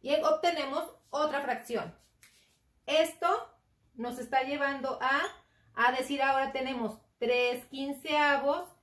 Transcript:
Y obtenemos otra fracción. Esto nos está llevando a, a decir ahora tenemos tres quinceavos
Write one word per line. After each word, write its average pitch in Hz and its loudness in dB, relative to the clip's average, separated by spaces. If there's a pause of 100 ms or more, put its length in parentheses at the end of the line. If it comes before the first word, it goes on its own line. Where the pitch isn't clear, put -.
Y 269 -2
obtenemos 311 0 (220)
otra 285 0
fracción. 233 -6 (880)
Esto 320 2 (680)
nos 247 -6
está 262 0
llevando 277 -2
a, 269 2 (540)
a 240 4
decir 262 -2
ahora 269 2
tenemos 254 -4 (160)
tres 247 0
quinceavos 285 0 (140)